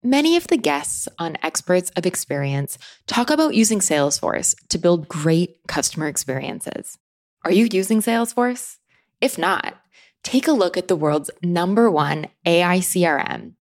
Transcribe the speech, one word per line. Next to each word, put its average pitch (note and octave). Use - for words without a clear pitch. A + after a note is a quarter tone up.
many D4
of E4+
the E4+
guests D3
on E3
Experts F3+
of F3
Experience C#3
talk A#3+
about D#4
using A3
Salesforce -
to -
build E3+
great E3
customer -
experiences. -
Are E3+
you G#3+
using F#3+
Salesforce? A#3
If C4+
not, -
take C4
a D#4+
look F#3
at F3+
the F#3
world's D3+
number F#3
one D3+
A E3+
I F3+
C F3+
R D3+
M -